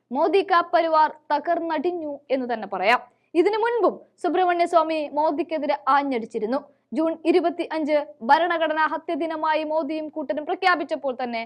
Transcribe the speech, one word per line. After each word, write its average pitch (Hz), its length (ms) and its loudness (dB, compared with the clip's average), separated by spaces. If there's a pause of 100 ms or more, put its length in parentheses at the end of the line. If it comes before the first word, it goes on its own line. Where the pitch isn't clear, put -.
(100)
മോദി 320 400 2
കാ 339 100 6 (140)
പരിവാർ 311 360 4 (220)
തകർന്നടിഞ്ഞു 320 840 -2 (120)
എന്ന് 254 240 0
തന്നെ 208 200 -8
പറയാം. 202 260 4 (340)
ഇതിനു 381 280 2
മുൻപും 440 380 2 (220)
സുബ്രഹ്മണ്യ 349 440 2
സ്വാമി 320 460 0
മോദിക്കെതിരെ 294 640 -2 (120)
ആഞ്ഞടിച്ചിരുന്നു. 254 720 0 (340)
ജൂൺ 320 200 0 (120)
ഇരുപത്തിയഞ്ച് 311 800 0 (180)
ഭരണഘടനാ 311 640 2
ഹത്യ 320 280 -4
ദിനമായി 311 500 -2
മോദിയും 311 440 -4
കൂട്ടരും 294 380 -6
പ്രഖ്യാപിച്ചപ്പോൾ 330 760 -2
തന്നെ 233 240 -6